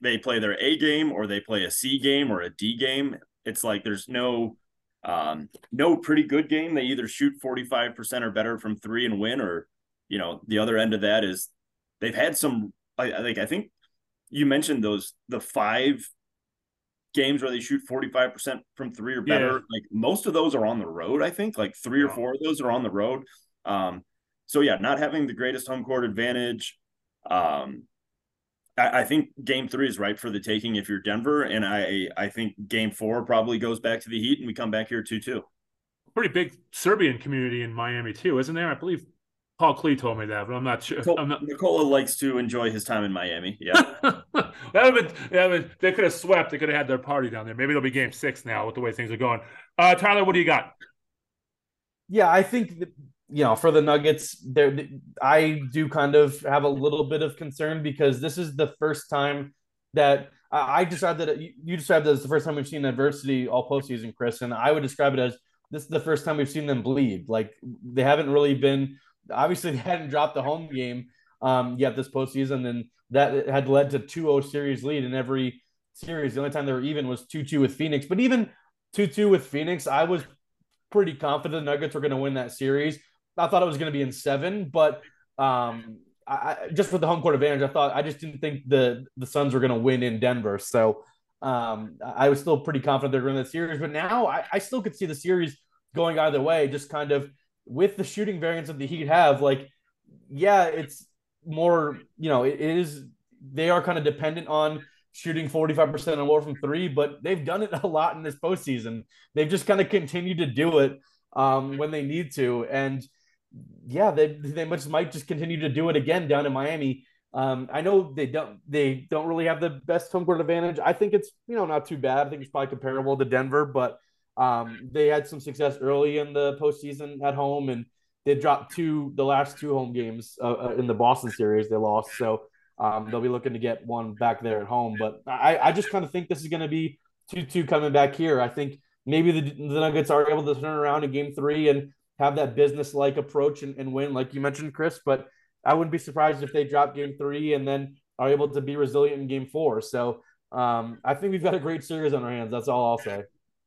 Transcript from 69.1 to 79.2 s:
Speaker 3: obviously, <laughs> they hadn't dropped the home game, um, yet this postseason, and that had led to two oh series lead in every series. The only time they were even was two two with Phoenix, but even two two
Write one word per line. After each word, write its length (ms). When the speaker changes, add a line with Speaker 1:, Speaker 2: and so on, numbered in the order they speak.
Speaker 3:
obviously, 400
<laughs> 20
they 60
hadn't 320
dropped 240
the 80
home 300
game, 340
um, 380
yet 180
this 140
postseason, 560
and 200
that 380
had 200
led 220
to 80
two 320
oh 100
series 420
lead 220
in 100
every 480
series. 420
The 60
only 100
time 140
they 80
were 80
even 280
was 180
two 180
two 160
with 140
Phoenix, 320
but 140
even 280
two 120
two 220